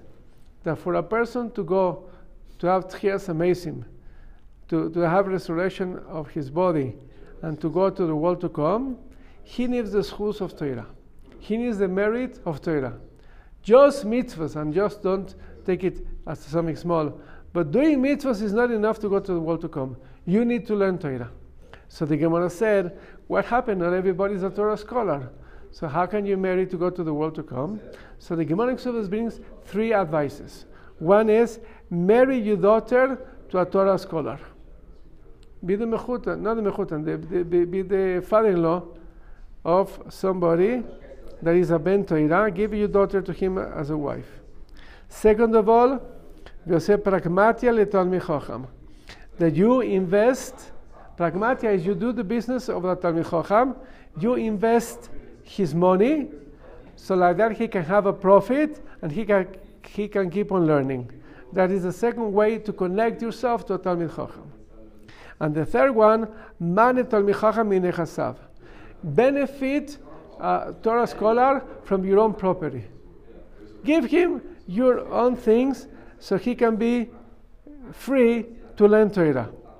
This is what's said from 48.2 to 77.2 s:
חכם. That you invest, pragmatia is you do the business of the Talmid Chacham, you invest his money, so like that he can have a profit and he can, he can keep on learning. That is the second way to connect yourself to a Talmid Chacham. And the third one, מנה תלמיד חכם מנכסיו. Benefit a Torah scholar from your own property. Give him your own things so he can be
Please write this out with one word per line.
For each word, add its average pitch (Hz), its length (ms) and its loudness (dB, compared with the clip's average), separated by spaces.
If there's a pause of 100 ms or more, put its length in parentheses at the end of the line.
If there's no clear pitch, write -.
חכם. 131 440 -6 (720)
That 165 160 4
you 226 260 6
invest, 202 920 0 (440)
pragmatia 214 580 0
is 175 120 0
you 202 80 0
do 220 180 -2
the 233 100 -4
business 233 460 -4
of 185 140 -4
the 180 140 0
Talmid 165 340 -2
Chacham, 208 440 2 (440)
you 226 160 0
invest 226 760 0 (340)
his 170 320 -2
money, 190 540 4 (680)
so - 180 -4
like 180 240 4
that 220 140 2
he 226 140 -4
can 202 180 -2
have 190 200 2
a 196 80 2
profit 202 720 4 (160)
and 170 100 -6
he 190 140 -4
can, 190 240 2 (400)
he 208 180 -6
can 196 220 -2
keep 202 240 -2
on 180 140 4
learning. 135 440 0 (440)
That 185 160 2
is 190 140 -2
the 180 80 -4
second 226 400 -4
way 214 260 2
to 214 140 -6
connect 202 500 -2
yourself 233 440 -4
to 196 80 -2
a 180 40 -2
Talmid 175 320 -2
Chacham. - 420 -12 (880)
And 151 140 -2
the 156 100 -2
third 269 280 2
one, 220 360 4 (320)
מנה 226 480 2
תלמיד 202 260 2
חכם 220 340 2
מנכסיו. 170 640 -2 (680)
Benefit 269 920 0 (420)
a 175 440 -2
Torah 233 240 2
scholar 240 560 2 (220)
from 190 200 -2
your 196 140 4
own 214 160 4
property. 160 500 -4 (1000)
Give 311 200 2
him 302 380 0 (240)
your 240 420 2
own 240 280 0
things 254 500 2 (320)
so - 180 -2
he 240 180 -2
can 226 220 2
be 233 320 0 (840)